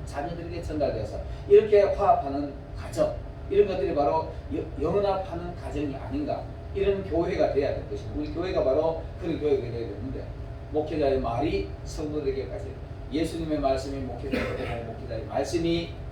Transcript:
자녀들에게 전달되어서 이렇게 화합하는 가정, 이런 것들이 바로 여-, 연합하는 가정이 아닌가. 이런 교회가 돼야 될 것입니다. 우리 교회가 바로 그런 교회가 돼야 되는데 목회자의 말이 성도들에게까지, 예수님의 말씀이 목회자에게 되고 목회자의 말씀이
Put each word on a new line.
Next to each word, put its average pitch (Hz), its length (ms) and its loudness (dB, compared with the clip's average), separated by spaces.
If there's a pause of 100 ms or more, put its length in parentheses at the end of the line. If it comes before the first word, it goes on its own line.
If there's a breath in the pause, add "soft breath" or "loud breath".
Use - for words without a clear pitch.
자녀들에게 170 560 -6
전달되어서 139 560 -2 (280 loud breath)
이렇게 208 360 10
화합하는 277 680 2 (240)
가정, - 400 0 (360)
이런 202 160 8
것들이 180 260 0
바로 143 360 2 (260 loud breath)
여-, - 260 -6
연합하는 175 760 0
가정이 147 400 -4
아닌가. - 480 -4 (320)
이런 196 280 2
교회가 165 500 2
돼야 139 200 2
될 - 160 -6
것입니다. 139 300 -6
우리 151 120 -4
교회가 165 320 0
바로 156 380 2 (180)
그런 165 200 -2
교회가 143 240 2
돼야 117 80 -6 (160)
되는데 104 360 -6 (480)
목회자의 147 480 2
말이 127 500 0 (160)
성도들에게까지, 143 800 -4 (460)
예수님의 156 480 0
말씀이 135 420 0
목회자에게 - 560 -4
되고 117 340 -4
목회자의 113 340 -8
말씀이 170 640 0 (220)